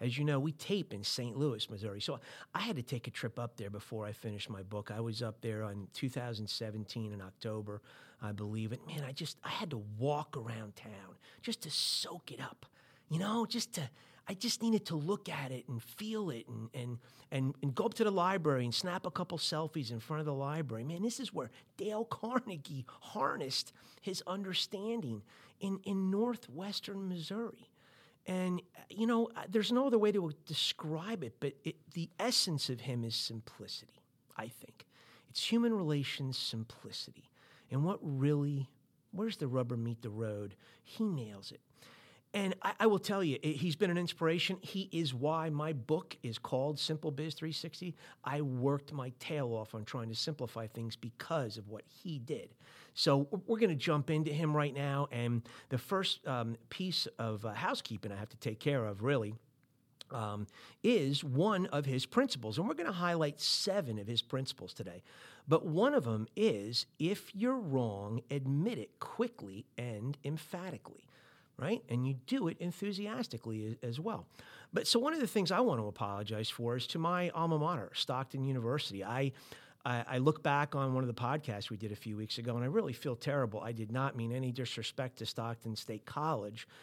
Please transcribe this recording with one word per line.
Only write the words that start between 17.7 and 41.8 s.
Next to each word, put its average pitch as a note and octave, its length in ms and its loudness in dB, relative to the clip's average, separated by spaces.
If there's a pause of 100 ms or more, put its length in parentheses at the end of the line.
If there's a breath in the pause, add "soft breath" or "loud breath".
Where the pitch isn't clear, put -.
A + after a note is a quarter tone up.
go - 120 4
up A3 80 -2
to A3+ 100 4
the G#3 80 6
library F3 520 4
and A#2 80 0
snap F3+ 320 -2
a F3+ 60 -4
couple F3 260 -2
selfies D#3 540 0
in A#2 80 -2
front D3+ 220 -2
of D3+ 60 -2
the D3 60 2
library. C3+ 520 -2
Man, E3+ 180 -4
this A#3 160 0
is B3 160 -6
where B2+ 160 -4 (260 loud breath)
Dale G#3+ 280 -2
Carnegie G#3+ 840 -4 (140 loud breath)
harnessed - 720 -2 (280 loud breath)
his F#3 280 -4
understanding F#3+ 920 -2 (360 loud breath)
in, G3 260 -2
in F#3+ 260 2
northwestern G3 1000 -2
Missouri. F#3+ 600 -4 (560 loud breath)
And, F3 360 0 (260)
you G#3 180 0
know, A#3 300 4
uh, B3 120 -4
there's G3+ 220 2
no B3+ 180 6
other A#3 100 8
way G#3 140 6
to E3+ 200 2 (140)
describe D#3+ 800 -2
it, A2+ 140 -6
but C#3 160 -2 (100)
it, D#3+ 120 -4 (180)
the E3 140 -2 (100)
essence F#3+ 500 2
of B2 120 -2
him A#2+ 240 -2
is A2+ 100 -2
simplicity, - 880 -8 (340)
I A3+ 120 -4
think. - 380 -18 (440 loud breath)
It's - 140 -4
human A#3 280 4
relations D3 640 2
simplicity. - 960 -6 (400 loud breath)
And C3+ 140 2
what F#3 180 2
really, C#3+ 640 2 (440)
where's G#3+ 240 -2
the C#3+ 120 -2
rubber B2 280 2
meet A#2 260 -2
the A2+ 80 -6
road? G#2 440 -4 (280 loud breath)
He - 220 -4
nails A2+ 480 -4
it. - 80 -18 (760 loud breath)